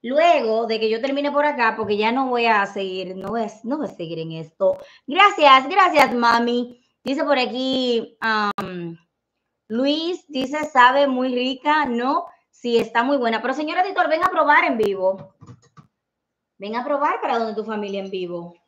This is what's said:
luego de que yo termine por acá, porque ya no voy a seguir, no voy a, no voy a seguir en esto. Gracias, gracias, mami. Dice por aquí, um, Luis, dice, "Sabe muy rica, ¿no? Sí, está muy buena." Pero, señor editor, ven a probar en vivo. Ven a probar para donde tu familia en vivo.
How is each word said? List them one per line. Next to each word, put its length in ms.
luego 640
de 140
que 100
yo 100
termine 320
por 140
acá, 300
porque 200
ya 160
no 160
voy 180
a 200
seguir, 500
no 120
voy 160
a, 60
no 140
voy 80
a 40
seguir 280
en 140
esto. 440
Gracias, 640
gracias, 460
mami. 720
Dice 200
por 140
aquí, 840
um, 720
Luis, 600
dice, 380
"Sabe 400
muy 280
rica, 520
¿no? 400
Sí, 280
está 260
muy 120
buena." 240
Pero, 140
señor 240
editor, 320
ven 140
a 60
probar 340
en 120
vivo. 580
Ven 180
a 80
probar 380
para 160
donde 160
tu 100
familia 360
en 100
vivo. 440